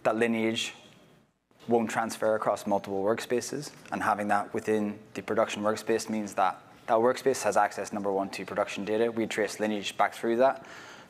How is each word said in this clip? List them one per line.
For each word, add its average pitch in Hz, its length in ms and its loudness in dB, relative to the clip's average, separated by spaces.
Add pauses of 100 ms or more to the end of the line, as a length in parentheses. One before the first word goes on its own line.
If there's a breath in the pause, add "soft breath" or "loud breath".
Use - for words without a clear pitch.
that 113 140 2
lineage 113 580 0 (920)
won't 113 220 4
transfer 113 440 0
across 107 320 0
multiple 98 380 0
workspaces, 120 680 -2 (220)
and 101 100 -4
having 104 260 0
that 104 280 0
within 107 420 0 (160)
the 101 80 -8
production 107 400 0
workspace 107 480 0
means 107 240 -4
that 92 260 0 (280)
that 113 100 4
workspace 127 460 2
has 101 120 2
access, 101 380 0
number 101 180 -2
one, 98 200 0
to 98 120 -10
production 101 400 -2
data. 110 280 2
We 110 160 -2
trace - 320 -2
lineage 107 360 -2
back 101 200 0
through 117 220 0
that. 131 280 4 (440 loud breath)